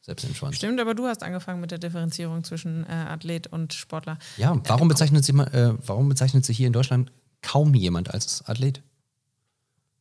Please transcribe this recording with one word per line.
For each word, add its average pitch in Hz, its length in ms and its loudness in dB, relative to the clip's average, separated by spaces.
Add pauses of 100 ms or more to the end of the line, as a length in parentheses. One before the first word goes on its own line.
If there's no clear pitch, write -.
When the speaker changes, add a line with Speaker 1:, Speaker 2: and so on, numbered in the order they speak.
Speaker 1:
selbst 131 200 -10
in 131 80 -6
den 143 40 -6
Schwanz. 143 200 -6
Speaker 2:
Stimmt, 226 240 -4
aber 226 160 -2
du 247 100 -4
hast 226 160 -6
angefangen 180 400 -8
mit 175 80 -8
der 175 80 -10
Differenzierung 165 680 -6
zwischen, 165 440 -8
äh, - 40 -10
Athlet 160 560 -8
und 165 260 -6
Sportler. 156 440 -10 (200)
Speaker 1:
Ja, 127 280 2
warum 127 220 4
Speaker 2:
Äh, 160 60 6
Speaker 1:
bezeichnet 147 300 6
sich 139 120 4
ma-, 143 100 6
äh, 123 300 4 (100)
warum 120 240 2
bezeichnet 131 360 4
sich 113 120 -2
hier 127 80 2
in 120 80 4
Deutschland 127 380 2 (320)
kaum 143 320 4
jemand 90 360 2
als - 360 -6
Athlet? 131 340 -2 (1200)